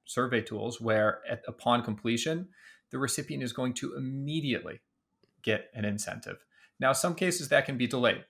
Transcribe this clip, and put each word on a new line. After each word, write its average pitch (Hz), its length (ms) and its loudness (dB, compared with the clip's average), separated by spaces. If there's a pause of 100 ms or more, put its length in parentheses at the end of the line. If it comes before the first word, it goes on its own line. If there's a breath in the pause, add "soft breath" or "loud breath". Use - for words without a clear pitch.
survey 123 340 2
tools, 110 400 -4
where 107 480 4
at, 117 180 -4
upon 120 360 2
completion, 117 680 -2 (420 loud breath)
the 131 80 -6
recipient 139 440 -2
is 123 100 -4
going 127 220 -2
to 135 220 -6
immediately 135 840 -4 (600)
get 110 320 0
an 107 100 -4
incentive. 101 600 -4 (340 soft breath)
Now, 135 140 4
some 170 240 2
cases 175 320 0
that 143 180 6
can 135 100 -4
be 120 120 2
delayed. 120 420 2